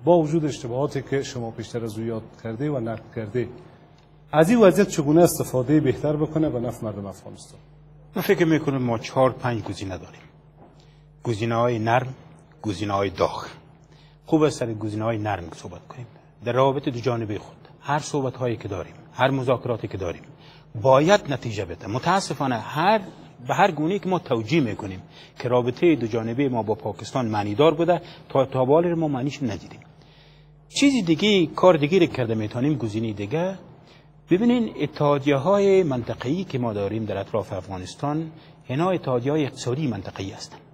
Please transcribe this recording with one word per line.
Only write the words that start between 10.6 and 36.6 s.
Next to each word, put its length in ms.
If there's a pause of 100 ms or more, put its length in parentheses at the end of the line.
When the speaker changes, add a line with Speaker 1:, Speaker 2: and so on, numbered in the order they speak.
Speaker 2:
گزینه‌های 560
نرم، 340 (480)
گزینه‌های 480
داغ. 360 (800)
خوب 180
است 160
سر 140
گزینه‌های 440
نرم 260 (100)
صحبت 340
کنیم. 200 (380)
در 60
روابط 380
دو 100
جانبه 400
خود، 180 (240)
هر 180
صحبت‌هایی 580
که 100
داریم، 260 (200)
هر 180
مذاکراتی 560
که 100
داریم، 260 (580)
باید 480
نتیجه 360
بده. 220
متاسفانه 680
هر، 460 (460)
به 60
هر 180
گونه‌ای 280
که 100
ما 100
توجیه 420
می‌کنیم 400 (380)
که 100
رابطه 460
دو 120
جانبه 420
ما 140
با 120
پاکستان 500
معنیدار 480
بوده، 280 (280)
تا، 160
تا 200
به 80
حال 200
ما 140
معنیش 360
ندیدیم. 360 (880)
چیزی 320
دیگه، 440
کار 320
دیگه 220
رو 60
کرده 300
می‌تونیم، 420
گزینه 360
دیگه. 420 (720)
ببینین 520
اتحادیه‌های 1040
منطقه‌ای 600
که 160